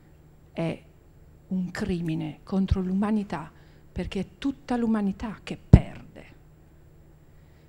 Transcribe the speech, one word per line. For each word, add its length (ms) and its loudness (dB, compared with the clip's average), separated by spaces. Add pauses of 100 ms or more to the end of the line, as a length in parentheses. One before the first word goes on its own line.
(540)
è 300 -4 (680)
un 200 -2
crimine 720 -4
contro 400 0
l'umanità, 680 -2 (400)
perché 280 -6
è 80 -4 (120)
tutta 360 -4
l'umanità 680 -2
che 120 -10
perde. 720 4 (1400)